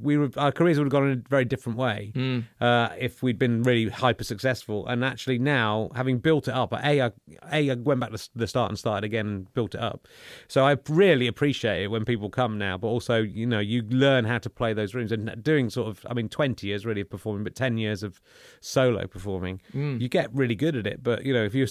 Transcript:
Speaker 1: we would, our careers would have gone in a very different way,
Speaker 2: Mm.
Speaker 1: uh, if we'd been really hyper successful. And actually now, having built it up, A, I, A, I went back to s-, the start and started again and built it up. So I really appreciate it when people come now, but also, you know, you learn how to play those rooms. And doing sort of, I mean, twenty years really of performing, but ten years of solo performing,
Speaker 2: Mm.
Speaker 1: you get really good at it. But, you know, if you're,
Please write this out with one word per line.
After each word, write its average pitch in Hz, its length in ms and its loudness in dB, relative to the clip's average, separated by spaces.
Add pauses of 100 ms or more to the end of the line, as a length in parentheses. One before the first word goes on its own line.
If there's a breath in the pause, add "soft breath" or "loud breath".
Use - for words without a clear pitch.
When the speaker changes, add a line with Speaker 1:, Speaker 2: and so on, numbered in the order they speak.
Speaker 1:
we 147 160 2
would, 143 220 0
our 139 140 4
careers 165 260 4
would 147 60 4
have 139 80 0
gone 139 180 4
in 131 160 0
a - 20 -14
very 135 160 4
different 120 320 -4
way, 107 380 -2
Speaker 2:
Mm. 127 300 0 (160)
Speaker 1:
uh, 120 360 4
if - 240 -6
we'd 123 160 0
been 120 280 2
really 117 260 4
hyper 120 320 0
successful. 113 640 -4
And 120 180 -2
actually 127 360 -2
now, 113 560 2
having 127 220 0
built 156 280 2
it 131 80 -2
up, 120 180 -2
A, 147 300 2
I, 120 80 0 (420)
A, 147 200 2
I - 20 -2
went 127 240 2
back 117 120 -4
to 110 40 -10
s-, - 180 -12
the 117 140 -2
start 120 240 0
and 104 80 -6
started 104 260 -2
again 107 220 -2
and 95 280 -6
built 110 200 -2
it 107 60 -6
up. - 260 -6 (400 loud breath)
So 135 180 2
I 143 120 4 (120)
really 156 380 6
appreciate 113 560 0
it 101 80 -4
when 110 140 -2
people 107 260 -2
come 113 280 0
now, 95 200 -2
but 110 80 -4
also, 117 340 0
you 110 260 -2
know, 117 120 2
you 107 320 0
learn 131 340 4
how 113 140 0
to 107 100 -8
play 113 240 -2
those 104 220 -4
rooms. 127 60 -4
And 110 420 -4
doing 139 280 2
sort 110 180 -4
of, 104 220 -10
I - 20 -6
mean, 117 160 -2
twenty 131 380 -2
years 101 180 -4
really 107 160 -2
of 95 80 -6
performing, 104 340 -6
but - 120 -8
ten 123 240 -2
years 107 240 -2
of 101 180 -10 (400 soft breath)
solo 127 460 2
performing, 92 560 -6 (100)
Speaker 2:
Mm. 139 260 -4
Speaker 1:
you 120 120 -4
get 175 240 0
really 127 200 0
good 147 220 -2
at 104 100 -4
it. - 160 -6
But, 117 220 0
you 135 80 0
know, 120 100 2
if 104 120 -2
you're, 131 160 2